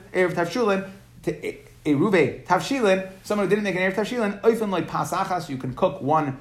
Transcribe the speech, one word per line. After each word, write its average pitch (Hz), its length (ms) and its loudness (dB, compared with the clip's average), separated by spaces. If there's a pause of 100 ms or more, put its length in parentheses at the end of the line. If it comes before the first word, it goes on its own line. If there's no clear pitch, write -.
(140)
Erev 180 220 2
Tavshilin, 196 520 0 (360)
to 165 100 -2 (500)
Eruve 156 640 2
Tavshilin, 190 640 2 (140)
someone 208 240 0
who - 20 -2
didn't 208 140 2
make 190 120 -2
an 185 60 -2
Erev 185 140 0
Tavshilin, 208 460 -2
Oifen 220 280 2
Loi 180 140 0
Pas - 280 -4
Achas, 180 380 -4
you 135 80 -6
can 127 160 -6
cook - 260 -2
one 143 420 0